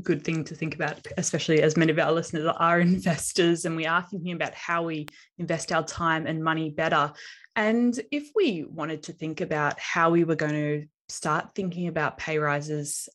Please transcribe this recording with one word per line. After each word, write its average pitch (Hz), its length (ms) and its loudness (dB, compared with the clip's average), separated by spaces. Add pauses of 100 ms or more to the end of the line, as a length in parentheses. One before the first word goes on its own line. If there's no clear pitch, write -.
good 165 220 0
thing 160 220 -2
to 160 100 -14
think 160 180 -6
about, 156 320 -6 (120)
especially 160 440 2
as 156 160 4
many 160 140 4
of 156 80 2
our 151 120 2
listeners 165 360 -2 (100)
are 170 220 4
<laughs> - 20 6
investors 175 840 2
and 165 120 -4
we 160 100 -4
are 165 160 2
thinking 175 300 -8
about 160 240 -4
how 170 260 -2
we 160 240 -4 (320)
invest 175 340 -4
our 165 120 2
time 160 420 0
and 160 180 -2
money 160 280 0
better. 151 420 2 (420)
And 233 440 2 (120)
if 294 240 -6
we 247 320 2
wanted 156 360 -8
to 170 100 -12
think 156 260 -8
about 151 400 0
how 165 300 2
we 170 140 6
were 165 120 2
going 151 180 0
to 147 320 -2 (240)
start - 440 -2
thinking 175 340 -4
about 160 300 -2
pay 156 220 -2
rises 147 760 -2